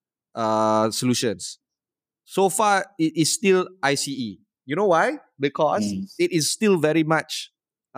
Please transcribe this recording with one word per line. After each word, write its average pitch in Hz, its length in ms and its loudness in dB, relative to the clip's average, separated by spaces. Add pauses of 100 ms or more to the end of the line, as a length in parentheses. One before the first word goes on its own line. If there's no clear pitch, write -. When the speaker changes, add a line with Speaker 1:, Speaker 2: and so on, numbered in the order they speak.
(340)
Speaker 1:
uh, 110 600 2
solutions. 120 640 -4 (640)
So - 280 0
far, 208 360 0 (160)
it 160 160 0
is 151 160 0
still 185 320 2 (160)
I 139 160 0
C 143 160 -6
E. 117 160 -8 (320)
You 143 160 -6
know 196 160 2
why? 233 240 2 (200)
Because 156 520 0
Speaker 2:
Hmm. 196 160 -8 (160)
Speaker 1:
it 175 80 0
is 156 240 -2
still 202 240 2
very 156 240 2
much, - 480 -4 (480)